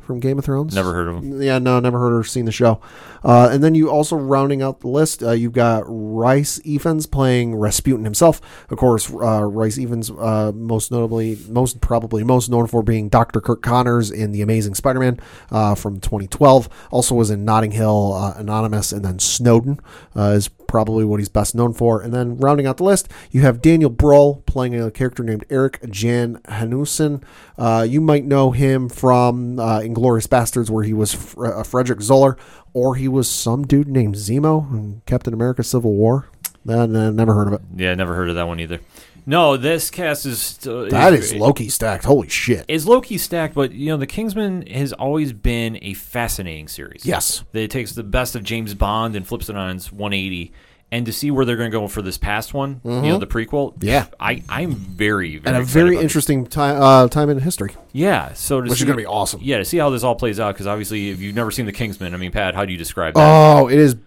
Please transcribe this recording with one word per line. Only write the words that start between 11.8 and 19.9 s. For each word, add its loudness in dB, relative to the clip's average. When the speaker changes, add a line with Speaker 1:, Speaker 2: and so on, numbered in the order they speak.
Speaker 1:
probably 0
most 2
known 2
for 0
being 0
Doctor 2
Kirk -2
Connors 2
in -4
The -2
Amazing 0
Spider-Man, 0
uh, 2
from -6
twenty -4
twelve. 6
Also 0
was 2
in -2
Notting 2
Hill, 2
uh, -4
Anonymous, -4
and -6
then -4
Snowden, 2